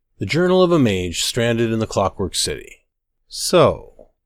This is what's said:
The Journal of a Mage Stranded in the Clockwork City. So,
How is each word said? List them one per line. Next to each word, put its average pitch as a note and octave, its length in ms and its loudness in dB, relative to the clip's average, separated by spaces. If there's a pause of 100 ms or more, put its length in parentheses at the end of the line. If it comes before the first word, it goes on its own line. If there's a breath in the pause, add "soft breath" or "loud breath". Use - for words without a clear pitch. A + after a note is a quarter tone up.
(180)
The G#2+ 80 -6
Journal F3+ 380 2
of F3 80 2
a E3+ 80 4
Mage F#2 440 0
Stranded A#2 500 -2
in A2+ 60 -2
the A2 80 -2
Clockwork F#2+ 460 -2
City. - 520 -8 (420)
So, - 840 0 (140)